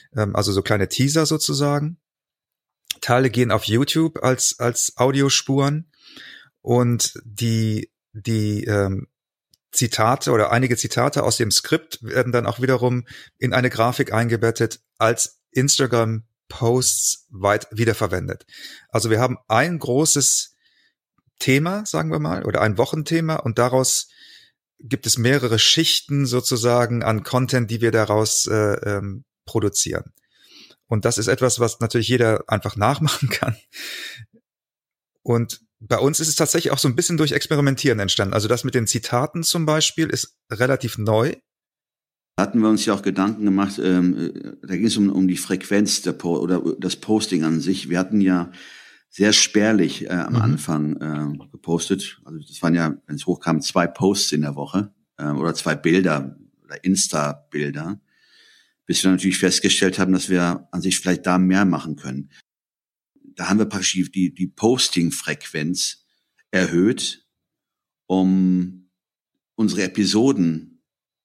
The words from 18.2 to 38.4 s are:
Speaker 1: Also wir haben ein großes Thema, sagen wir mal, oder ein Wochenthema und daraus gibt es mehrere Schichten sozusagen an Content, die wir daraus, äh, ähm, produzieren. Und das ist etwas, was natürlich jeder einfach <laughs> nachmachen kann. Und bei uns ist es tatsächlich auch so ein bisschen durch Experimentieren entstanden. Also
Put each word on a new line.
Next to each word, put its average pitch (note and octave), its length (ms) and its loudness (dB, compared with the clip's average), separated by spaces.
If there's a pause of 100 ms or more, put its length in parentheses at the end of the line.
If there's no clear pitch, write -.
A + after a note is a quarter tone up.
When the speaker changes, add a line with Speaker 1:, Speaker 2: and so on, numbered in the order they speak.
Speaker 1:
Also A2+ 200 -2
wir A2 100 4
haben B2+ 180 0 (100)
ein D3 320 2
großes - 720 0 (840)
Thema, E3+ 460 0
sagen D#3+ 260 -4
wir D#3+ 80 -2
mal, D3+ 260 -4
oder - 160 -2
ein G#2 160 2
Wochenthema D#3+ 580 0
und A#2 220 -4
daraus B2 500 2 (720)
gibt C3+ 260 -8
es A2+ 120 0
mehrere A#2+ 420 2
Schichten - 640 2
sozusagen A#2+ 800 2
an A2 200 0
Content, B2+ 480 0
die A2+ 100 -4
wir A#2 100 2
daraus, G#2+ 560 2
äh, G#2+ 280 2
ähm, G2+ 500 -6 (200)
produzieren. - 680 -2 (760)
Und G#2+ 180 0
das A#2+ 120 0
ist A2 100 -2
etwas, A#2+ 320 2
was A#2 200 0
natürlich A2+ 280 0
jeder A#2 400 2
einfach - 280 -2
<laughs> - 20 -10
nachmachen C3+ 520 0
kann. - 280 -2 (1600)
Und A#2 400 -2 (180)
bei A2 180 -2
uns C3+ 220 2
ist D#3 100 -2
es D3 60 -2
tatsächlich - 360 0
auch C#3 60 0
so - 100 2
ein A#2+ 80 0
bisschen F3 220 0
durch D3+ 160 2
Experimentieren C#3 680 0
entstanden. G2 340 0
Also G#2+ 140 0